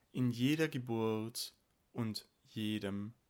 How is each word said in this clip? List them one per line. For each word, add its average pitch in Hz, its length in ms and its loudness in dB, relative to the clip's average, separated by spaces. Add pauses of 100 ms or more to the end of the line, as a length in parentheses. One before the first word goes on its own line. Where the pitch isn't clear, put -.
(120)
in 127 200 2
jeder 143 360 4
Geburt 113 840 -2 (400)
und 110 340 -4 (220)
jedem 104 640 -4 (160)